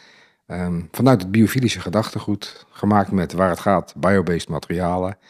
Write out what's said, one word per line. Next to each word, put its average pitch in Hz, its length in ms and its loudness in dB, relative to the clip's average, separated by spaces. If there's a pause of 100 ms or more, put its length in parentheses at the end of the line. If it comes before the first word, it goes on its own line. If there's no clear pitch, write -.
(460)
Ehm, 87 340 -4 (100)
vanuit 123 320 4
het 92 80 -8
biofilische 110 500 2
gedachtegoed, - 880 -6
gemaakt 101 420 0
met, 90 200 -2
waar 92 180 2
het 82 100 -4
gaat, 95 360 0
biobased 87 520 0
materialen. 90 680 -4 (140)